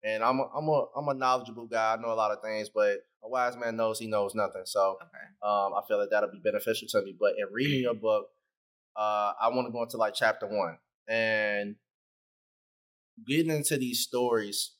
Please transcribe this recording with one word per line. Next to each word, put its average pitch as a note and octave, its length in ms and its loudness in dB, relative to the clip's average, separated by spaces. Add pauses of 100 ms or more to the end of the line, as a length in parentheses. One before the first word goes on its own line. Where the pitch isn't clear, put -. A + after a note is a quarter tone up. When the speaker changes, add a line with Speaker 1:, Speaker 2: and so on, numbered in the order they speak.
Speaker 1:
and A2 220 -2
I'm C3 160 4
a, C3+ 40 0 (120)
I'm D#3 140 -2
a, D3 160 4 (100)
I'm C#3+ 140 -4
a C#3 40 0
knowledgeable B2 520 -2
guy. A2+ 280 2
I A2+ 80 -2
know A#2 120 -2
a - 20 0
lot G#2+ 160 2
of G#2 100 -4
things, G#2+ 280 -4
but G#2 300 2 (220)
a A2 60 -16
wise B2 300 -2
man A#2 180 -4
knows A2 240 0
he A2+ 80 -8
knows G2+ 260 0
nothing. G2 300 -2
So, F#2+ 380 2
Speaker 2:
Okay. - 240 -18 (180)
Speaker 1:
um, G2+ 300 2
I G2+ 160 0
feel G#2 100 2
that G2+ 120 0
that'll G#2 200 2
be G2 80 -16
beneficial G#2+ 520 -2
to G#2 100 4
me. F#2+ 180 -8
But G2+ 180 4
in G2+ 140 -4
reading C3 300 0
your A#2+ 140 0
book, G#2+ 340 0 (680)
uh, G#2+ 460 0
I A2+ 80 4
wanna B2 220 -2
go A#2 120 -4
into, A#2 140 -10
like, G#2+ 160 2
chapter A2 340 2
one F#2+ 300 -2 (320)
and G#2+ 680 0 (1500)
getting D#3 240 2
into D3 260 0
these B2 240 -2
stories A#2 800 0